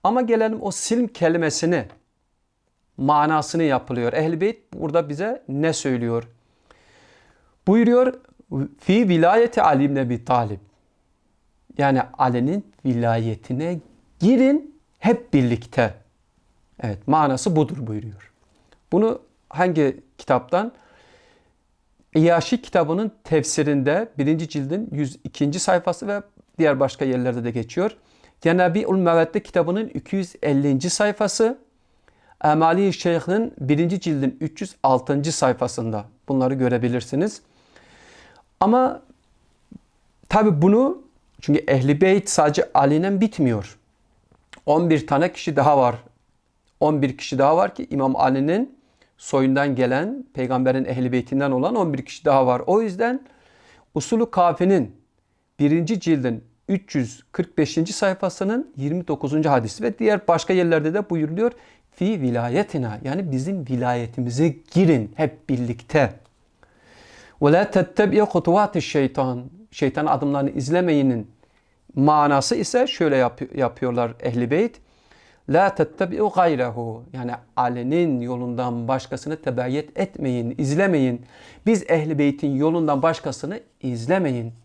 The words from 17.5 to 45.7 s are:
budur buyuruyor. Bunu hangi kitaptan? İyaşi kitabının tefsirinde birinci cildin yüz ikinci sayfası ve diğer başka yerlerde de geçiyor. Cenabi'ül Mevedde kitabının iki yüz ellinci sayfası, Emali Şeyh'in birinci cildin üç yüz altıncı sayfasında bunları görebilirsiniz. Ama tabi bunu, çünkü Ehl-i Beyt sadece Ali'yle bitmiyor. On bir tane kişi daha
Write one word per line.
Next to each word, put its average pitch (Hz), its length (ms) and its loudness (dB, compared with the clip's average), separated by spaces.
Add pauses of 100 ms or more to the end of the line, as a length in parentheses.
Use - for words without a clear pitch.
budur 139 320 -2
buyuruyor. 107 440 -12 (600)
Bunu 214 300 0 (280)
hangi 156 540 0 (140)
kitaptan? 175 540 -2 (1400)
İyaşi 170 460 2
kitabının 180 500 -2 (120)
tefsirinde 151 920 0
birinci 156 320 0
cildin 151 420 -6
yüz 143 320 -6
ikinci 143 360 -4
sayfası 180 480 -2
ve 202 140 -6 (360)
diğer 147 220 2
başka 135 260 -2
yerlerde 127 380 -2
de 117 80 -4
geçiyor. 120 460 -4 (440)
Cenabi'ül 180 560 2
Mevedde 170 460 2
kitabının 180 500 -2
iki - 220 -8
yüz 185 280 -6
ellinci 139 460 2
sayfası, 214 680 0 (840)
Emali 165 500 4
Şeyh'in 180 680 -2
birinci 160 400 0
cildin 139 420 -2
üç 151 200 -8
yüz 190 220 -10
altıncı 139 480 2
sayfasında 120 760 -2 (220)
bunları 131 260 0
görebilirsiniz. 123 880 -2 (1160)
Ama 240 420 2 (1300)
tabi 208 320 4
bunu, 247 400 2 (400)
çünkü - 260 0
Ehl-i 139 340 2
Beyt 190 280 4
sadece 151 440 2
Ali'yle 156 480 2
bitmiyor. 127 560 -2 (880)
On 165 240 2
bir 156 180 2
tane 165 260 0
kişi - 220 -6
daha 143 220 4